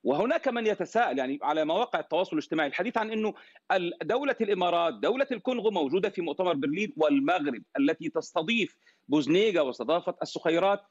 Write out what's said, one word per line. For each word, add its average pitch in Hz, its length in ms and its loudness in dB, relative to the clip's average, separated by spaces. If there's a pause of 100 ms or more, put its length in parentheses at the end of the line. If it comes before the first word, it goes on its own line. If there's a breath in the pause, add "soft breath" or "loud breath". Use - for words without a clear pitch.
وهناك 208 440 0
من 233 200 0
يتساءل، 196 500 0
يعني، 135 240 -2
على 151 240 0
مواقع 180 340 0
التواصل 170 340 -2
الاجتماعي 156 360 -2
الحديث 202 280 -4
عن 220 140 -2
أنه 214 220 -2 (380 loud breath)
ال-، 175 320 0
دولة 254 380 0
الإمارات، 175 520 0
دولة 214 380 0
الكونغو 226 400 -2
موجودة 180 380 0
في 190 120 -6
مؤتمر 170 320 -2
برلين، 151 440 -2
والمغرب 147 680 2 (160)
التي 156 300 0
تستضيف 165 680 -2 (300 soft breath)
بوزنيغا 165 540 4
واستضافت 143 600 -2
الصخيرات 170 680 0